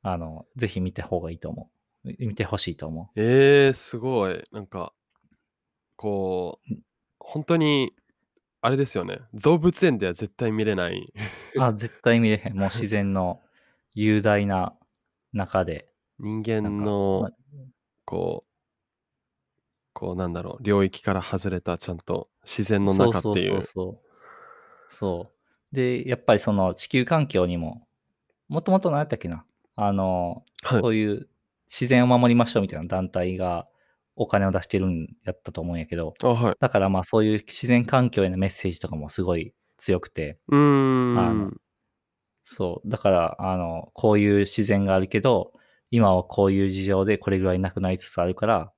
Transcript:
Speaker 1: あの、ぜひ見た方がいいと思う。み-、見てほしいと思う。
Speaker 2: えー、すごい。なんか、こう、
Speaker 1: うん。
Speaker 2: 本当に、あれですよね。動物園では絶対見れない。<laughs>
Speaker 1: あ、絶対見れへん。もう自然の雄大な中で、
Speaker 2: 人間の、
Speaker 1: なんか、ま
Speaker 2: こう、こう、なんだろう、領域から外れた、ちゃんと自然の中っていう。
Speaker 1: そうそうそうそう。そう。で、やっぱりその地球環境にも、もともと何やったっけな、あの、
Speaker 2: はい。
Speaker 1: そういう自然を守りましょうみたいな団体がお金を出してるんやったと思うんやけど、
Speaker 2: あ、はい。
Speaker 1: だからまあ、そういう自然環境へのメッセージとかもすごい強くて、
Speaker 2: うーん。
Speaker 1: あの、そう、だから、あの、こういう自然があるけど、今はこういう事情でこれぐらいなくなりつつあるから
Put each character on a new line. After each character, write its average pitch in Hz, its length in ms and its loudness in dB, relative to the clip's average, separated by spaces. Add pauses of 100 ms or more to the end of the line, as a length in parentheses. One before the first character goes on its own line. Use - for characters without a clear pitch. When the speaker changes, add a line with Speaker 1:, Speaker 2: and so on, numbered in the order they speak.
Speaker 1:
あ 92 160 -4
の、 80 280 -12 (120)
ぜ 117 100 -2
ひ 95 140 -6
見 90 100 -4
た - 120 -10
方 87 180 -4
が 82 100 -10
い 85 40 -12
い - 40 -20
と 80 100 -10
思 - 200 -12 (340)
う。 - 40 -14
み-、 - 80 -12 (120)
見 107 80 -8
て - 80 -4
ほ 101 140 -4
し - 140 -4
い - 40 -10
と 76 120 -14
思 80 280 -12
う。 107 60 -2
Speaker 2:
え 139 480 6
ー、 135 40 0
す - 240 -8
ご 117 320 -2
い。 85 220 -8
な 107 100 -14
ん 95 60 -16
か、 90 260 -12 (1040)
こ 92 640 -4 (100)
う、 113 40 -8
Speaker 1:
う - 40 -8
ん。 - 40 -20 (380)
Speaker 2:
本 - 240 -10
当 170 140 2
に、 147 360 2 (680)
あ 117 80 0
れ 139 80 2
で 139 80 2
す - 120 -8
よ 92 60 -4
ね。 95 160 -8 (140)
動 147 240 4
物 170 280 2
園 139 120 4
で 95 100 -2
は 90 60 -2
絶 101 220 -8
対 113 180 -2
見 107 100 0
れ 104 120 0
な 90 140 -2
い。 92 260 -10
<laughs> - 440 -8
Speaker 1:
あ、 123 140 4
絶 107 280 -8
対 117 200 6
見 113 80 4
れ 107 80 2
へ 110 120 -8
ん。 104 60 -8
も 98 120 0
う - 20 -2
自 117 180 -4
然 101 240 0
の 92 300 -2 (540)
雄 107 260 2
大 104 240 4
な 95 320 -2 (560)
中 95 320 -2
で、 85 240 -10 (300)
Speaker 2:
人 107 220 -6
間 110 220 -2
の、 101 580 -2
Speaker 1:
な - 60 -4
ん - 40 -10
か、 - 40 -20
ま 131 360 -20 (340)
Speaker 2:
こ 90 420 -6
う、 - 20 -20 (1400)
こ 92 200 -10
う、 90 40 -8
な 90 140 -4
ん 85 40 -6
だ 87 80 -8
ろ 90 200 -12
う、 - 20 -16
領 101 220 4
域 - 180 -6
か 104 100 0
ら 92 80 0
外 95 280 -6
れ 90 100 -4
た、 87 180 -6
ち - 120 -12
ゃ 90 40 -8
ん 85 40 -8
と - 320 -8 (140)
自 - 200 -6
然 101 220 0
の 98 80 4
中 98 260 4
っ - 20 -2
て 110 80 -4
い - 20 0
う。 - 20 -2
Speaker 1:
そ 98 60 0
う - 0 -
そ - 0 -
う 90 40 0
そ 95 160 -2
う - 20 -4
そ 92 400 -10
う。 - 80 -20 (840)
そ 90 400 -6 (400)
う。 - 40 -14
で、 127 320 -2
や 127 80 -2
っ - 40 -20
ぱ - 140 4
り 104 60 6
そ - 120 0
の 92 220 2
地 - 140 -6
球 127 180 0
環 156 220 0
境 90 180 2
に 87 120 -2
も、 82 300 -8 (600)
も 160 140 -4
と 190 100 0
も 190 80 4
と 190 100 0
何 147 100 2
や 147 40 0
っ 151 40 -4
た - 100 -4
っ - 20 -16
け - 80 -10
な、 82 180 -10 (300)
あ 101 180 0
の、 92 500 -2 (200)
Speaker 2:
は 123 160 2
い。 - 20 2
Speaker 1:
そ 120 80 2
う 110 60 2
い 107 160 2
う - 180 -6 (380)
自 - 180 -4
然 123 180 6
を 123 40 4
守 123 260 6
り - 20 6
ま 120 120 4
し - 100 -2
ょ - 20 4
う 101 40 2
み 95 40 -2
た - 80 -8
い 80 60 -8
な 87 60 -8
団 92 200 -2
体 92 300 -4
が 87 320 -4 (460)
お 117 100 -2
金 98 220 2
を 95 40 2
出 92 120 -2
し - 40 -14
て 101 120 0
る 95 80 0
ん 82 360 -4
や 92 100 -6
っ - 60 -14
た - 120 -14
と 85 100 -8
思 85 100 -6
う 85 40 -6
ん 85 40 -6
や 80 60 -8
け 87 100 -8
ど、 82 280 -6
Speaker 2:
あ、 - 60 2
は 117 240 2
い。 - 60 -2
Speaker 1:
だ - 100 0
か 104 100 2
ら 95 100 2
ま 95 120 0
あ、 - 20 -6
そ 110 180 2
う - 20 4
い 107 60 2
う 107 40 2
自 - 340 -6
然 120 180 4
環 127 240 2
境 101 160 2
へ 92 40 0
の 90 80 -4
メ 95 100 0
ッ - 20 -2
セ - 200 -4
ー - 20 -2
ジ - 100 -10
と - 60 -8
か 78 80 -8
も 76 140 -8
す - 120 -6
ご 90 160 0
い - 160 -8 (240)
強 90 220 0
く - 80 -10
て、 73 400 -8
Speaker 2:
う 147 80 2
ー - 20 6
ん。 131 600 4
Speaker 1:
あ 117 160 0
の、 101 160 -4 (920)
そ - 400 -8
う、 - 60 -8
だ 113 80 -4
か 101 140 2
ら、 87 260 2
あ 92 180 -2
の、 82 380 -6
こ 107 200 2
う 104 60 6
い 104 140 4
う 101 60 6
自 101 240 0
然 98 220 2
が 95 100 2
あ 92 40 4
る 95 60 0
け 101 160 -2
ど、 107 320 2 (380)
今 107 240 6
は 92 80 2
こ - 220 2
う 98 60 4
い 98 140 2
う 98 60 -2
事 95 140 -4
情 95 200 2
で 104 140 2
こ - 100 -4
れ 98 80 2
ぐ 95 80 0
ら 92 80 4
い 92 60 0
な 92 100 -2
く 92 100 -8
な 92 120 0
り 95 80 -2
つ - 100 -10
つ - 100 -6
あ 87 60 0
る 92 80 -2
か 107 140 -2
ら 98 300 0